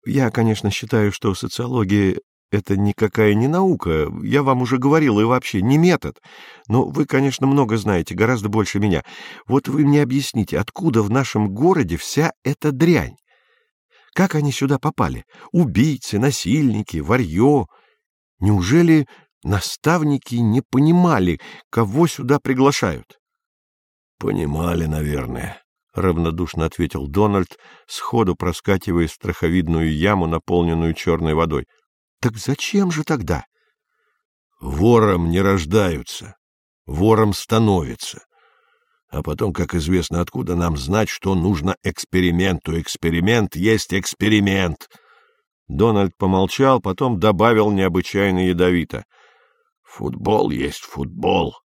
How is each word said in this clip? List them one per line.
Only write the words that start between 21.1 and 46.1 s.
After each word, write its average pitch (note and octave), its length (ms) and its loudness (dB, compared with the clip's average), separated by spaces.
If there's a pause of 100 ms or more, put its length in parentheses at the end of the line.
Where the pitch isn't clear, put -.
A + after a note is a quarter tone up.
кого A#2 380 2
сюда C3 320 0
приглашают?» B2+ 800 -2 (1000)
«Понимали, E2+ 680 -2
наверное», — D2 760 -6 (320)
равнодушно E2+ 680 -2
ответил D2+ 420 -4
Дональд, G2 500 0 (300)
сходу G#2+ 480 -2
проскакивая F2 720 -2
страховидную E2 880 -2
яму, F#2 300 0
наполненную E2 680 0
черной D#2+ 400 -2
водой. D#2 320 -2 (560)
«Так A2 140 -2
зачем F3+ 540 -2
же D#3 120 -4
тогда?» F#2 440 -4 (1120)
«Вором F2+ 720 2
не F2+ 100 2
рождаются, F#2 960 -2 (480)
вором G#2 480 2
становятся. G2+ 880 -2 (880)
А D2 140 -6
потом, D#2+ 320 -4
как F2+ 200 -4
известно E2+ 460 0
откуда, F2 340 -4
нам E2+ 220 0
знать, F#2 320 -2
что - 260 -4
нужно F2+ 480 0
эксперименту. F2+ 960 -2
Эксперимент E2+ 800 -2
есть G2 380 0
эксперимент». G2 960 0 (760)
Дональд G2 520 2